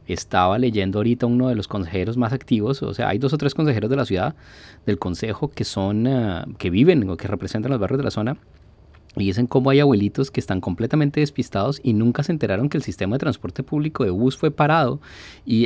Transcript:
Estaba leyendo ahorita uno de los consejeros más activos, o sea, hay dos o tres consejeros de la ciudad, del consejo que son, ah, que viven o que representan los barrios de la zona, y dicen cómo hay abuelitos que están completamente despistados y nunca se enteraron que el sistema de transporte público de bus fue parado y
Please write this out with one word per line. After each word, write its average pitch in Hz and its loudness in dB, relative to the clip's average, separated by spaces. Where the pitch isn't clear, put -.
Estaba 92 0
leyendo 104 0
ahorita 120 0
uno 123 2
de 123 0
los 104 -4
consejeros 95 -4
más 120 0
activos, 127 0
o - -6
sea, 110 -2
hay 98 0
dos 135 0
o 147 0
tres 143 -2
consejeros 117 0
de 135 0
la 127 0
ciudad, 127 -2
del 101 0
consejo 110 -4
que - -6
son, 104 0
ah, 117 0
que 95 -2
viven 117 4
o 87 -4
que - -6
representan 107 -4
los 127 0
barrios 101 0
de 143 -2
la 113 -2
zona, 110 -2
y 101 -2
dicen 101 2
cómo 135 2
hay 139 6
abuelitos 127 2
que - -6
están 95 -2
completamente 143 0
despistados 151 -2
y 120 2
nunca 117 2
se 151 -2
enteraron 120 0
que 160 -2
el 139 -2
sistema 98 -4
de 135 -4
transporte - -4
público 151 -2
de 95 2
bus 117 2
fue 156 0
parado 147 2
y 117 2